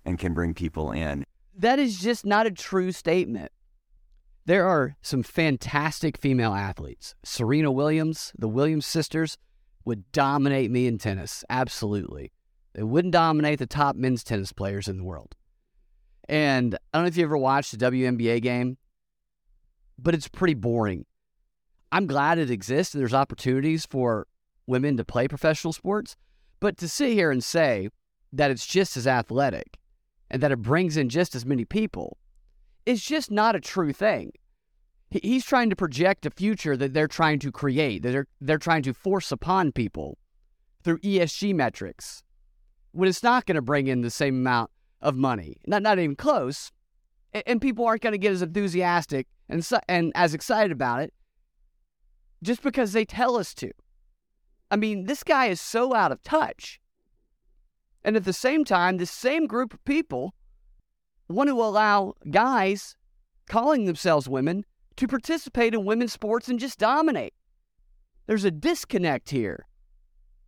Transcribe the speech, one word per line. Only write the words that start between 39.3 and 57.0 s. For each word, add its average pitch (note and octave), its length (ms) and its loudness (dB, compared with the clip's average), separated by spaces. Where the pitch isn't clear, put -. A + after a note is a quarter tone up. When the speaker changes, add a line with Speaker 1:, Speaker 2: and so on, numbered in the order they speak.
Speaker 2:
upon E3+ 400 2
people D#2+ 460 -4
through E3 200 0
E G3 160 2
S E3 140 2
G G3+ 200 -2
metrics, - 680 -4
when F#3 160 4
it's F3+ 140 -2
not A#3+ 220 4
gonna D#3+ 160 2
bring C3+ 260 0
in B2+ 140 0
the A#2+ 80 -2
same C#3 260 0
amount B2+ 360 2
of C#3+ 140 0
money, A#2 420 -2
not, G3+ 140 2
not G#3 180 4
even D3 160 0
close, E3+ 560 -2
a-, G#3+ 140 -6
and A#3 140 2
people A#3+ 240 0
aren't A3 160 2
gonna G#3+ 160 0
get G3 140 2
as F#3 100 0
enthusiastic F3 840 0
and E3 140 -2
so, - 240 2
and E3+ 280 2
as E3+ 180 4
excited G#3+ 380 0
about B2+ 300 -2
it - 120 -8
just A3 200 -2
because A#3 320 0
they A3 120 2
tell B3 300 0
us G3+ 180 -4
to. - 180 -10
I G3+ 60 2
mean, G#3 280 -2
this C#4 180 -4
guy C4 240 4
is F3+ 120 -2
so B3 340 0
out F#3 180 4
of - 120 -6
touch. - 560 -2